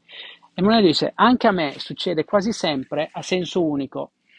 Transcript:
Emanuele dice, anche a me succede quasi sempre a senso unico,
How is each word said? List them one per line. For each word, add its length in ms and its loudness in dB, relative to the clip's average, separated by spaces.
Emanuele 320 4
dice, 300 2
anche 320 4
a 40 4
me 280 -2
succede 460 -4
quasi 260 0
sempre 600 -4
a 120 -12
senso 400 -2
unico, 480 -4